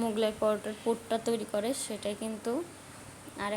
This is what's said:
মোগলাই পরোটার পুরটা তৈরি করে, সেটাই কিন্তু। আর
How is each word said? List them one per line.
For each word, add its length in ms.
মোগলাই 400
পরোটার 340
পুরটা 320
তৈরি 260
করে, 180
সেটাই 380
কিন্তু। 300
আর 120